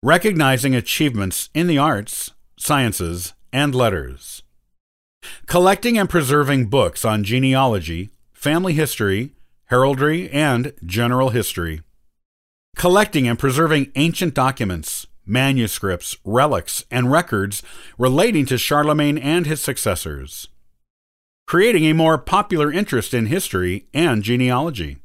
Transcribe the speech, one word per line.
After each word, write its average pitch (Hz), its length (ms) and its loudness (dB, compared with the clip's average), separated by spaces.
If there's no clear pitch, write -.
recognizing 139 760 2
achievements 113 760 -2
in 165 120 0
the 160 120 2
arts, 131 560 -2
sciences, 95 760 -2
and 139 220 0
letters, 90 720 -4
collecting 196 520 2
and 196 100 2
preserving 139 580 2
books 104 380 0
on 107 200 2
genealogy, 110 840 0
family 170 420 0
history, 120 580 -2
heraldry, 143 600 2
and 139 420 0
general 120 440 0
history, 87 540 -4
collecting 180 520 2
and 117 100 -2
preserving 143 580 0
ancient 160 360 0
documents, 117 760 -4
manuscripts, 117 1000 -2
relics, 117 680 -2
and 123 220 0
records 104 500 0
relating 147 480 2
to 131 100 -2
Charlemagne 147 640 2
and 156 260 0
his 151 160 -4
successors, 82 880 -6
creating 185 380 4
a 156 80 4
more 160 240 4
popular 170 560 0
interest 165 400 -2
in 117 140 0
history 98 680 -4
and 135 300 2
genealogy. 123 840 -2